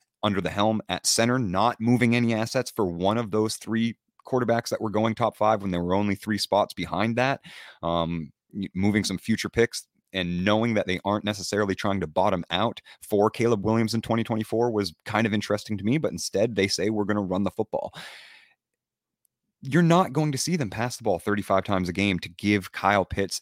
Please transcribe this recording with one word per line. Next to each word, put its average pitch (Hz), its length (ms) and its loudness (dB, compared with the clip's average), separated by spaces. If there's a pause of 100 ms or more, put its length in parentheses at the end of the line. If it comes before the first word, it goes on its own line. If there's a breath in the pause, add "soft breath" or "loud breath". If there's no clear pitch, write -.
(240)
under 98 180 0
the 87 80 -2
helm 104 400 0
at 92 160 -4
center, 120 320 2
not 107 420 0
moving 117 360 4
any 117 180 2
assets 113 380 -2
for 107 140 0
one 90 320 0
of 113 140 -4
those 107 240 0
three 113 400 -2 (320)
quarterbacks 117 420 0
that - 120 -4
were 110 80 -4
going 110 240 0
top 110 240 -2
five 107 240 2
when 98 100 -4
there 87 120 0
were 87 100 0
only 101 220 2
three 107 220 -4
spots - 360 0
behind 98 440 -4
that, 127 240 0 (420 loud breath)
um, 85 480 -2 (220)
y-, 98 200 -6
moving 101 300 2
some 92 140 -4
future 107 320 -4
picks, - 360 0 (280)
and 87 300 -2
knowing 110 300 2
that 98 140 0
they 90 180 -2
aren't 101 200 0
necessarily 101 500 -2
trying 98 240 -2
to 82 80 -4
bottom 92 420 0
out 98 320 -2 (200 loud breath)
for 104 280 2
Caleb 113 340 0
Williams 110 300 2
in 113 80 -2
twenty 113 220 -2
twenty-four 113 480 -2
was 98 240 -2 (100)
kind 107 220 0
of 101 60 -4
interesting 104 440 -2
to 92 60 -8
me, 123 160 0
but 131 120 -2
instead 101 440 -2
they 98 120 2
say, 101 220 -2
"We're 104 160 0
gonna 104 160 0
run 95 220 0
the 95 80 -2
football." - 420 -6 (1700 loud breath)
You're 139 220 2
not 170 280 6
going 151 200 0
to 135 80 -4
see 170 160 -2
them 135 160 -2
pass 117 260 -4
the 117 60 -12
ball 95 160 2
thirty-five 101 460 0
times 92 220 0
a 90 60 -2
game 95 260 2
to - 100 -12
give 101 420 0
Kyle 98 340 2
Pitts - 360 -4